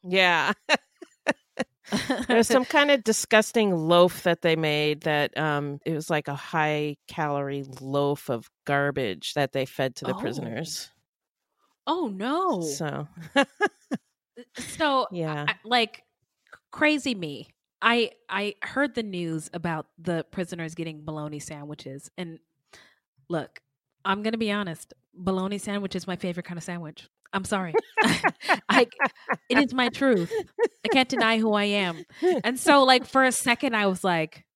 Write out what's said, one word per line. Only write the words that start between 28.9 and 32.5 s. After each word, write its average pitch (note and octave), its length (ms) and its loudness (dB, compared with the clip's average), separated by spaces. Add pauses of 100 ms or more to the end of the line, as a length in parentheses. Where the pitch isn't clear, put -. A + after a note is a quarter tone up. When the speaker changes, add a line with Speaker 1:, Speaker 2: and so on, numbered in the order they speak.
Speaker 2:
it B3+ 80 4
is B3+ 160 2
my B3 160 2
truth. A#3+ 420 2 (520)
I - 60 -6
can't C4 200 4
deny A3+ 280 2
who A3 160 2
I G3+ 120 4
am. F#3 380 0 (400)
And B3 160 -2